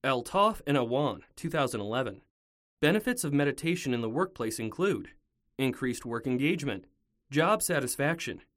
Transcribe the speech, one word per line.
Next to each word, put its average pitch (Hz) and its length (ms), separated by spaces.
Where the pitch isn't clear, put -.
Althoff 190 600
and 143 100
Awan, 123 440
two 165 120
thousand 135 320
eleven. 113 400
Benefits 214 420
of 143 100
meditation 143 640
in 120 80
the 110 80
workplace 123 480
include 120 520
increased 127 480
work 117 220
engagement, 135 580
job 170 320
satisfaction 143 800